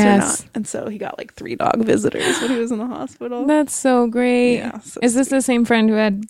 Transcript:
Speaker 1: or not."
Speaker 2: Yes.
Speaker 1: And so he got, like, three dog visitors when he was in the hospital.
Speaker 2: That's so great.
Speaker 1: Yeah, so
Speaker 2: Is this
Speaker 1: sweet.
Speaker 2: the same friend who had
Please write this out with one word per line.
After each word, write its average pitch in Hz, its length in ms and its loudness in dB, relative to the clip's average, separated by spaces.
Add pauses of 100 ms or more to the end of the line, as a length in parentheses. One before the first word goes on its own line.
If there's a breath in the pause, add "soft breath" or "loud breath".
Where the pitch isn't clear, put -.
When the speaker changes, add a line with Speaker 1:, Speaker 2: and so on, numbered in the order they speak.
Speaker 1:
or - 20 6
not." 202 140 6
Speaker 2:
Yes. - 360 -2
Speaker 1:
And 214 120 -6
so 226 220 -8
he 214 100 -10
got, - 200 -10
like, - 160 -14
three - 200 -10
dog - 300 0
visitors 220 560 0
when 233 100 -4
he 262 60 0
was 233 160 -2
in 220 60 -4
the 226 80 -6
hospital. 247 600 -8
Speaker 2:
That's 302 280 2
so 247 340 2
great. 247 480 2
Speaker 1:
Yeah, 233 240 -8
so - 220 -18
Speaker 2:
Is 233 120 2
this 262 140 2
Speaker 1:
sweet. 269 80 0
Speaker 2:
the 262 60 2
same 240 220 2
friend 220 240 2
who 220 80 2
had 214 340 0